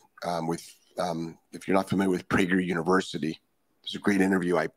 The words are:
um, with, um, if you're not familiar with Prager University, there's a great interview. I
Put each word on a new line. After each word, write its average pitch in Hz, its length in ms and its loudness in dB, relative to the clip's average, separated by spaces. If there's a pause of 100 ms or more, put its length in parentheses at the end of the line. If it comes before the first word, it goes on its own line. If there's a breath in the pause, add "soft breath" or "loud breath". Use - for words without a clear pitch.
(240)
um, 85 220 -4
with, 85 200 -4 (320)
um, 82 380 -4 (160)
if - 160 -12
you're 95 80 2
not 95 140 0
familiar 95 200 2
with 90 200 -2
Prager 92 340 2
University, 85 720 0 (440)
there's - 140 -10
a - 20 -8
great 98 240 2
interview. 90 340 2
I 80 200 0